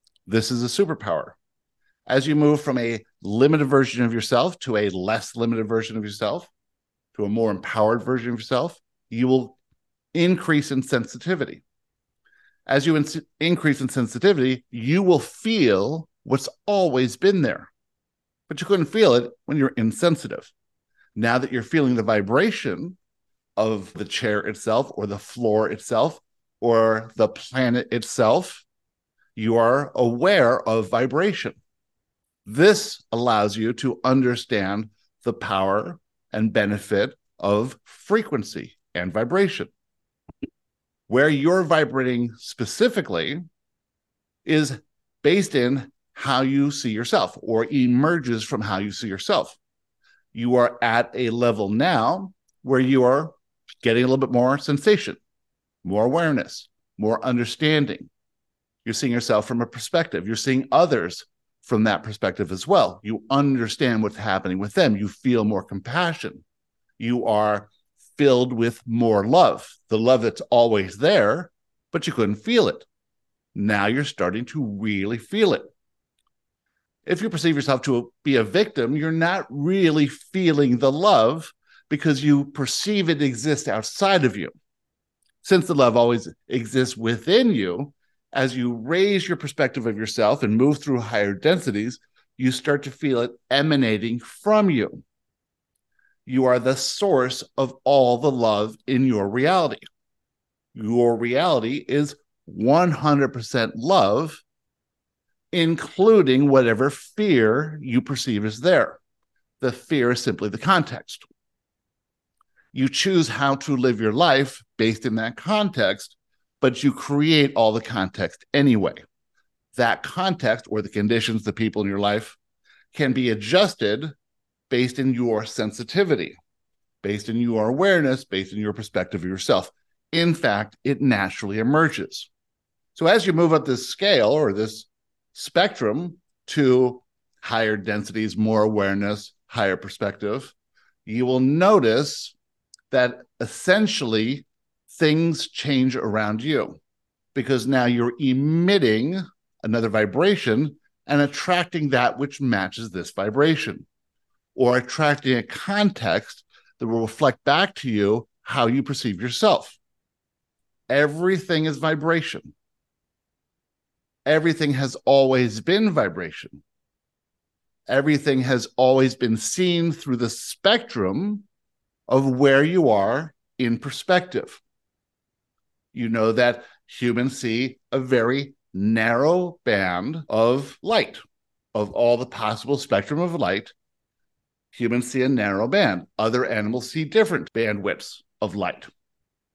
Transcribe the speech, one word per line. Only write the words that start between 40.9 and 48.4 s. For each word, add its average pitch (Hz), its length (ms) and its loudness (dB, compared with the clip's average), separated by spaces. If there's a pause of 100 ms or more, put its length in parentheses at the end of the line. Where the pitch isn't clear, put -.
Where 135 240 2
you're 160 340 2
vibrating 127 760 0
specifically 160 1040 -2 (1040)
is 151 340 0 (420)
based 185 320 2
in 127 380 0 (220)
how 135 280 -2
you 139 300 0
see 143 180 -6
yourself 113 520 -2
or 113 240 0
emerges 127 800 0